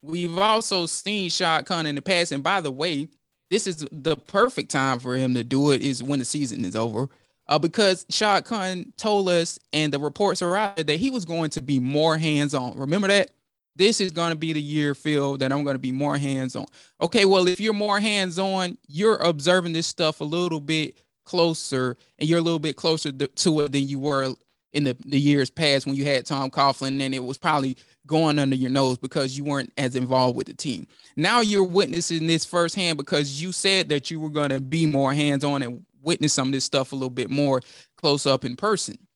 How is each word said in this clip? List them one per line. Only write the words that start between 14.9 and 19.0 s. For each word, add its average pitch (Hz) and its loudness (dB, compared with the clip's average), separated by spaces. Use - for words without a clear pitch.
Phil, 139 -2
that 131 0
I'm 143 0
gonna 139 -2
be 131 -4
more 143 -2
hands-on." 131 -4
Okay, 196 4
well, 190 6
if 180 0
you're 214 -2
more 208 0
hands-on, 190 -2
you're 170 2